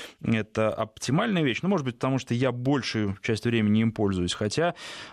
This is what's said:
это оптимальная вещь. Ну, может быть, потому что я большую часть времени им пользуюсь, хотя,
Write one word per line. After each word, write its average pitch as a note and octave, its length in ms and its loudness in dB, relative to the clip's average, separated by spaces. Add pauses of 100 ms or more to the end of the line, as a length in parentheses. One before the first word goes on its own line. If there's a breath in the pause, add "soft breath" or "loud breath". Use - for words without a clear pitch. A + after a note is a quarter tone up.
(220 loud breath)
это A2 500 0
оптимальная E3+ 720 -2
вещь. C3 200 0
Ну, F3 60 -2
может F3+ 160 0
быть, B2 120 -4
потому C3 240 0
что - 140 -4
я B2 180 2
большую A#2+ 680 0
часть A2 260 -2
времени A2 340 4
им A2+ 100 4
пользуюсь, F#2+ 420 0
хотя, D3+ 440 -2 (360 loud breath)